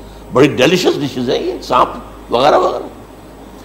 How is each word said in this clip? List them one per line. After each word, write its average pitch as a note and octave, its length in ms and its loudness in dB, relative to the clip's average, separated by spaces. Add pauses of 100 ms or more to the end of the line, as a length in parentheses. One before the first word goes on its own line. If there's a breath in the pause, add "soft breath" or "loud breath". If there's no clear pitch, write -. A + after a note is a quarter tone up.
(320 loud breath)
بڑی C3+ 160 4
ڈیلیشس D3+ 480 2
ڈشز C3 340 -4
ہیں D3+ 120 -2
یہ، E3+ 100 -4 (100)
سانپ B2+ 260 2 (440)
وغیرہ C3+ 260 4
وغیرہ، - 300 -2 (760 loud breath)